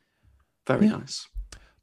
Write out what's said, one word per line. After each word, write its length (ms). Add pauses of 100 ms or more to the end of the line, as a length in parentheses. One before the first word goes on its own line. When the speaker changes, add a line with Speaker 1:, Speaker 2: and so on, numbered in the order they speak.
(680)
Speaker 1:
Very 200
Speaker 2:
Yeah. 100
Speaker 1:
nice. 280 (580)